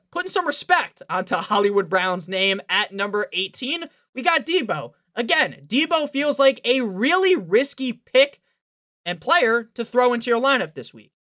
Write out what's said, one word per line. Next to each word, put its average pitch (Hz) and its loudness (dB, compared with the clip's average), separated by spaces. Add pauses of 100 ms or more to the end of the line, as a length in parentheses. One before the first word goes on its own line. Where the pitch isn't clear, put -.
(120)
putting 359 -6
some 370 0
respect 311 -2
onto 180 -4
Hollywood 202 0
Brown's 180 -2
name 190 0
at 190 0
number 202 -2
eighteen. 240 -6 (280)
We 254 -10
got 320 0
Deebo. 196 -2 (240)
Again, 233 -2
Deebo 302 0
feels 285 -2
like 269 4
a 254 2
really 302 2
risky 233 0
pick - 0 (640)
and 175 -8
player 233 2
to 226 -6
throw 247 2
into 240 -2
your 233 0
lineup 247 0
this 123 -14
week. 110 -20 (240)